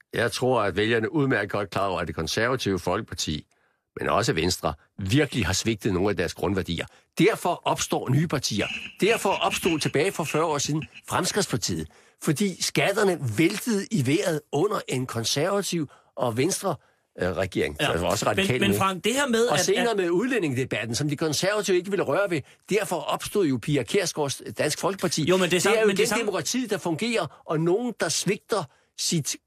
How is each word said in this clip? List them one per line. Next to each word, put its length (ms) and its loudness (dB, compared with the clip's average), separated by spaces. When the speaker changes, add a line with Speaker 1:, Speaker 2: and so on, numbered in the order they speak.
Speaker 1:
Jeg 180 0
tror, 300 2
at 140 0
vælgerne 360 2
udmærket 380 2
godt 200 -2
klar 160 0
over, 140 0
at 60 -2
Det 100 -8
Konservative 640 0
Folkeparti, 680 -4
men 80 -2
også 240 2
Venstre, 420 0
virkelig 480 0
har 60 0
svigtet 400 -2
nogle 180 2
af 60 -2
deres 180 -4
grundværdier. 520 -2
Derfor 460 2
opstår 460 -2
nye 180 4
partier. 380 -2
Derfor 300 2
opstod 480 0
tilbage 340 0
for 120 -4
fyrre 200 0
år 140 0
siden 260 -2
Fremskridtspartiet. 800 -2
Fordi 400 0
skatterne 560 2
væltede 520 2
i 160 0
vejret 340 0
under 360 0
en 180 -2
konservativ 840 -2
og 200 -2
venstre, 380 0
øh, 100 2
regering. 500 -2
Speaker 2:
Ja. 60 0
Speaker 1:
Der 140 0
var 80 0
også 160 0
Speaker 2:
Men, 140 2
Speaker 1:
radikale 200 0
Speaker 2:
men 120 2
Speaker 1:
med. 80 2
Speaker 2:
Frank, 260 -2
det 100 0
her 140 0
med, 180 2
Speaker 1:
Og 120 2
Speaker 2:
at, 60 2
Speaker 1:
senere 260 2
Speaker 2:
at 60 0
Speaker 1:
med 140 0
udlændingedebatten, 840 0
som 140 -2
de 80 -2
konservative 600 0
ikke 140 -2
ville 140 0
røre 260 0
ved. 100 0
Derfor 260 0
opstod 500 0
jo 160 2
Pia 200 0
Kjærsgaards 600 -2
Dansk 220 0
Folkeparti. 480 -2
Speaker 2:
Jo, 80 6
men 60 2
det 40 4
er 40 -4
Speaker 1:
Det 120 2
Speaker 2:
samme, 140 4
Speaker 1:
er 60 4
jo 40 6
Speaker 2:
men 100 4
det 60 2
er 20 6
Speaker 1:
igen 40 2
Speaker 2:
samme 140 0
Speaker 1:
demokratiet, 480 -2
der 80 0
fungerer, 680 -2
og 140 0
nogen, 400 2
der 80 0
svigter 560 -2
sit 380 -2